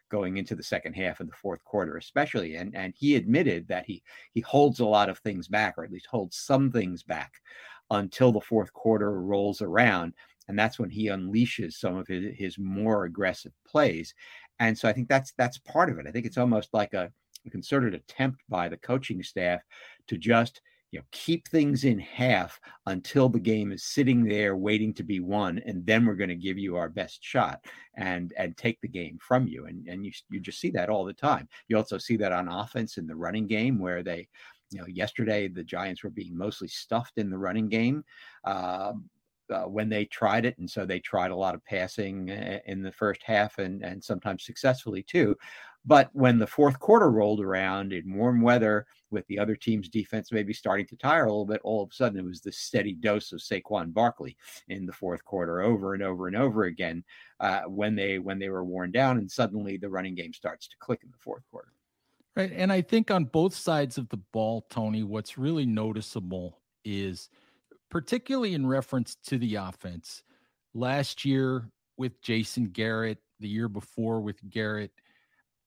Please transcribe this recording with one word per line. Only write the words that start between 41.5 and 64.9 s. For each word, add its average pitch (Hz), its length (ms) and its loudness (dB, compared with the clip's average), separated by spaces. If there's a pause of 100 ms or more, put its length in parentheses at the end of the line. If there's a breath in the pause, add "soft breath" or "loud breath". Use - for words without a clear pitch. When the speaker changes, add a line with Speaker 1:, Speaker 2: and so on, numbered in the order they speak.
Speaker 1:
of - 100 -12
passing, 95 640 -4
uh, 98 360 -6
in 95 160 -6
the 95 100 -8
first 104 300 -2
half 107 360 2
and, 98 240 -4
and 92 200 -8
sometimes 95 420 -4
successfully 117 600 -2
too. 117 320 2 (500 loud breath)
But 139 260 8
when 123 260 6
the 110 80 4
fourth 143 320 6
quarter 208 320 8
rolled 107 300 4
around 95 540 -2
in 90 200 -6
warm 117 280 4
weather, 110 420 6 (260 soft breath)
with 98 180 -4
the 98 100 -4
other 107 180 0
team's 104 320 -2
defense 107 420 -4
maybe 107 220 -2
starting 98 360 -2
to - 80 -20
tire 151 280 2
a 110 60 2
little 104 160 0
bit, 107 180 -2
all 107 180 0
of 98 80 -10
a - 40 -20
sudden 110 240 0
it 92 80 -6
was 90 160 -10
this 98 160 -10
steady 104 340 -2
dose 104 400 0
of 85 80 -12
Saquon 90 540 -4
Barkley 107 420 0 (320 loud breath)
in 98 160 -8
the 90 80 -8
fourth 87 320 -6
quarter 87 380 -2
over 98 320 2
and 98 80 -4
over 92 240 -4
and 92 100 -4
over 110 280 2
again, 85 380 -4 (380 loud breath)
uh, 98 220 0
when 104 320 -2
they, 98 240 0
when 95 200 -6
they 98 120 -6
were 92 160 -4
worn 90 240 -6
down, 127 260 4
and 101 140 -4
suddenly 101 480 -2
the 98 100 -8
running 95 260 -4
game 85 200 -10
starts - 340 -10
to - 100 -20
click - 260 -4
in 143 60 -20
the 131 60 -20
fourth - 340 -12
quarter. - 220 -18 (640)
Speaker 2:
Right. 190 180 0
And 185 160 2
I 190 120 4
think 226 280 2
on 180 140 4
both 165 300 2
sides 147 420 0
of 123 140 -6
the 104 100 -8 (120)
ball, 110 360 -2
Tony, 110 360 -2